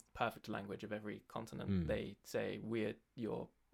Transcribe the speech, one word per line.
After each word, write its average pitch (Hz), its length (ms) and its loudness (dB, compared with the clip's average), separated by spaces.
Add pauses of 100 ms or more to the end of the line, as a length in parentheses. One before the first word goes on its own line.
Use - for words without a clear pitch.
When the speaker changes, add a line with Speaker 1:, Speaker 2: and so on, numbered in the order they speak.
(120)
Speaker 1:
perfect - 360 0
language 104 360 -4
of 107 80 -4
every 107 360 -4
continent, 113 420 -4
Speaker 2:
Hmm. 87 160 6
Speaker 1:
they 107 380 0
say, 104 380 0
"We're 110 320 2 (200)
your 117 340 0 (260)